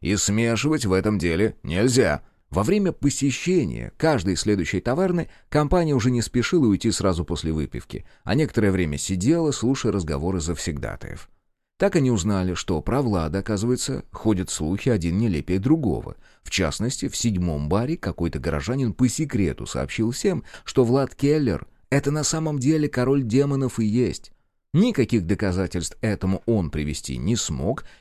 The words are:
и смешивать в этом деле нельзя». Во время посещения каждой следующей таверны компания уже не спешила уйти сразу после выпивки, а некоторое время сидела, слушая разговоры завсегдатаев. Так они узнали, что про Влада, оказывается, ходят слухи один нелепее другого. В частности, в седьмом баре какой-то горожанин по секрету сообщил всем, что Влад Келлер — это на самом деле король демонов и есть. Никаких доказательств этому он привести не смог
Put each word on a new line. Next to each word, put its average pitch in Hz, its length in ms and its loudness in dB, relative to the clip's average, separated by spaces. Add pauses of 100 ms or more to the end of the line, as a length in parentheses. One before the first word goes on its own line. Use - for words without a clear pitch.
и 98 160 0
смешивать 117 680 0
в 92 80 2
этом 101 240 2
деле 87 440 0
нельзя». 101 600 2 (260)
Во - 140 0
время 185 300 2
посещения 135 1040 -2
каждой 98 380 2
следующей 95 440 0
таверны 175 480 0 (220)
компания 151 420 2
уже 127 180 4
не 120 120 2
спешила 131 440 2
уйти 107 240 2
сразу 92 360 0
после 82 260 -4
выпивки, - 540 -6 (160)
а - 120 -2
некоторое 117 360 2
время 87 260 0
сидела, 135 540 0
слушая 127 420 0
разговоры 85 480 -2
завсегдатаев. - 880 -8 (480)
Так 196 200 2
они 135 140 4
узнали, 92 440 2
что 82 260 -2
про 123 220 0
Влада, 92 380 0
оказывается, 110 720 -2
ходят 98 360 0
слухи 85 400 -2
один 87 300 2
нелепее 92 400 0
другого. 107 580 0 (280)
В - 60 -16
частности, - 580 -2
в - 80 -10
седьмом 87 520 -2
баре 120 300 0
какой-то 85 400 -4
горожанин 90 560 -2
по 127 120 2
секрету 107 600 -2
сообщил 110 460 -4
всем, 180 320 -2 (200)
что - 200 2
Влад 127 300 2
Келлер — 139 520 0 (240)
это 139 200 0
на 151 140 -2
самом 156 340 -2
деле 147 300 2
король 135 360 2
демонов 135 560 2
и 113 40 2
есть. 107 460 0 (440)
Никаких 147 500 2
доказательств 90 760 -2
этому 95 460 -2
он 101 220 2
привести 73 480 -6
не 80 200 0
смог 80 480 -4 (160)